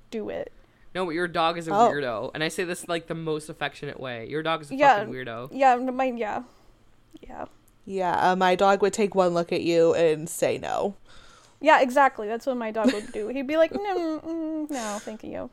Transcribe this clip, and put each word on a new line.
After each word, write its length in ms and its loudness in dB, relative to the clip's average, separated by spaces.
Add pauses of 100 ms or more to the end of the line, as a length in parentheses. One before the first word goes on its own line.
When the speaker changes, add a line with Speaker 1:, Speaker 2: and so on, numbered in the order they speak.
(100)
Speaker 1:
do 180 -8
it. 240 -8 (420)
Speaker 2:
No, 120 -2
but 60 -4
your 160 -2
dog 300 0
is 100 -8
a 20 -4
Speaker 3:
Oh. 180 6
Speaker 2:
weirdo. 460 -2
And 100 -4
I 40 0
say 160 -4
this, 240 -6
like, 180 -4
the 80 -8
most 340 -6
affectionate 520 -8
way. 280 -10
Your 140 -4
dog 180 -2
is 100 -16
a 40 -8
Speaker 1:
Yeah. 240 6
Speaker 2:
fucking 160 -6
weirdo. 380 -10
Speaker 1:
Yeah, 240 6
my, 300 -2
yeah. 360 -4 (800)
Yeah. 240 -14 (400)
Speaker 3:
Yeah, 460 0
uh, 40 0
my 200 4
dog 260 4
would 100 4
take 220 0
one 180 4
look 200 -2
at 100 0
you 320 6
and 340 2
say 300 -2
no. 380 -4 (640)
Speaker 1:
Yeah, 200 6
exactly. 480 2
That's 180 -6
what 120 -2
my 140 -6
dog 200 2
would 200 -8
do. 160 -6
He'd 180 -6
be 100 -2
like, 160 4
"No, 80 -4
mm, 440 -4
mm, 460 -6
no, 300 -6
thank 240 -14
you. 280 -10